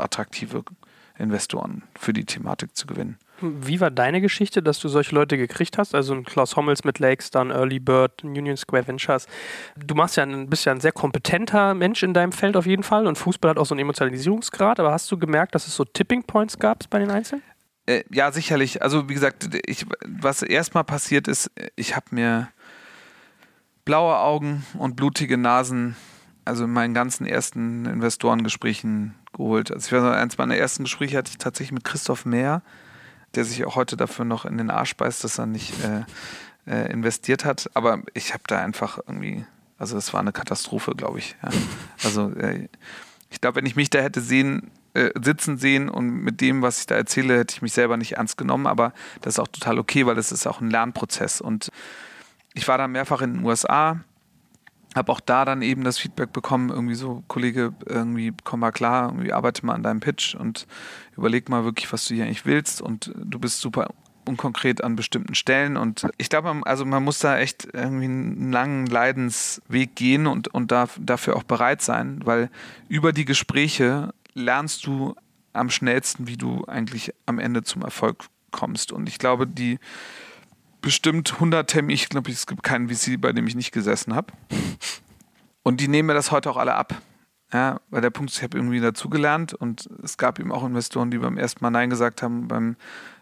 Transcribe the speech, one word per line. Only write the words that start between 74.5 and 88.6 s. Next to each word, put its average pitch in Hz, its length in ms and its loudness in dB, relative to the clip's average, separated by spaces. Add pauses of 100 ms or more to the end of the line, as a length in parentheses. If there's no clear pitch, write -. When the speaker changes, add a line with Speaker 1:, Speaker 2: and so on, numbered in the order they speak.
Speaker 1:
du 135 280 -2 (400)
am 123 160 0
schnellsten, 123 560 0
wie 120 100 -8
du 123 300 -4
eigentlich 117 480 -6 (100)
am 120 140 -2
Ende 117 240 -2
zum - 180 -6
Erfolg - 440 -2 (260)
kommst. - 420 -4
Und - 160 -6
ich - 100 -10
glaube, 127 280 2
die 123 320 -4 (1040)
bestimmt 156 580 0
hundert 165 320 4
Termine, 147 220 2
ich - 160 0
glaub, 139 200 -2
es 120 180 -6
gibt - 180 -10
keinen 123 240 2
V 120 80 -2
C, 127 200 0
bei 127 160 2
dem 117 140 0
ich 117 80 -4
nicht 123 160 -4
gesessen 107 460 -2
hab. 175 160 -4 (1300)
Und 123 180 2
die 143 60 4
nehmen 151 220 4
mir 147 60 4
das 147 180 2
heute 143 180 2
auch 127 60 -4
alle 127 180 2
ab. - 260 -2 (520)
Ja, 131 260 2 (120)
weil 131 100 -2
der 120 100 4
Punkt 135 220 -6
ist, - 60 -6
ich - 40 -6
hab 127 140 -6
irgendwie 123 240 0